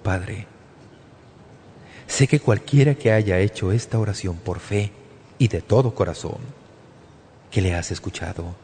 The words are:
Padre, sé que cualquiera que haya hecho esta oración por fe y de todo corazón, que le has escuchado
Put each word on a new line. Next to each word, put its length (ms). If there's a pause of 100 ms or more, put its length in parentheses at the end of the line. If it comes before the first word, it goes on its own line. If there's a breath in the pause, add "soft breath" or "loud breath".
Padre, 440 (1600 loud breath)
sé 200
que 120
cualquiera 560
que 160
haya 280
hecho 320
esta 280
oración 380
por 220
fe 320 (460)
y 120
de 120
todo 320
corazón, 460 (1120)
que 100
le 140
has 160
escuchado 720